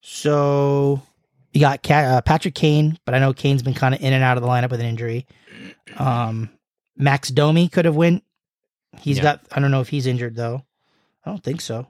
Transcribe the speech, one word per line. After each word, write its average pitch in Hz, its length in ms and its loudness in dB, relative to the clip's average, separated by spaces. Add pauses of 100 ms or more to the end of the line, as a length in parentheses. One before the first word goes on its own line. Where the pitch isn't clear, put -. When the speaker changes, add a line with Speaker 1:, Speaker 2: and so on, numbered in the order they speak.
Speaker 1:
so 143 1000 0 (520)
you 147 80 4
got 139 220 2
Ca-, 143 340 2
uh, 123 40 2
Patrick - 340 0
Kane, 151 500 2
but 123 100 -4
I 131 40 4
know 135 140 2
Kane's 139 300 0
been 131 100 -2
kinda 131 260 0
in 135 140 0
and 131 100 2
out 127 140 2
of 120 60 -4
the 123 60 -2
lineup 123 220 0
with 120 80 -4
an 120 60 -4
injury. 117 400 -6 (720)
Um, 117 520 -2 (460)
Max 139 340 0
Domi 156 380 2
could 175 180 0
have 160 100 2
went. 170 280 2 (760)
He's 139 180 -2
Speaker 2:
Yeah. 143 60 -2
Speaker 1:
got, 147 180 0 (100)
I - 80 -4
don't 139 120 2
know 135 100 0
if 120 80 -6
he's 135 180 -4
injured, 120 280 -4
though. 120 300 -8 (600)
I - 40 -10
don't 202 140 -10
think 147 180 -6
so. 117 280 -10